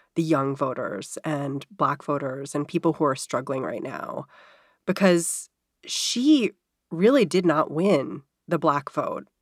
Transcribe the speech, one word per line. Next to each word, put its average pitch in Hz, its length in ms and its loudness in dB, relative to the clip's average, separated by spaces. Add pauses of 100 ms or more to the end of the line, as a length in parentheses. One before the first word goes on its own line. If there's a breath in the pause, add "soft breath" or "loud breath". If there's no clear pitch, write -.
(140 soft breath)
the 170 80 0
young 139 340 2
voters - 680 -6
and 143 460 -4
Black 143 320 -2
voters 139 520 -6
and 147 120 -4
people 165 280 0
who 160 100 0
are 135 120 2
struggling 131 460 -6
right - 200 -6
now? - 440 -10 (600 soft breath)
Because 185 600 2 (360)
she 262 680 2 (380)
really 214 340 4
did 175 200 2
not 156 260 2
win 156 520 0 (260)
the 165 100 0
Black 143 320 0
vote - 360 -6 (160)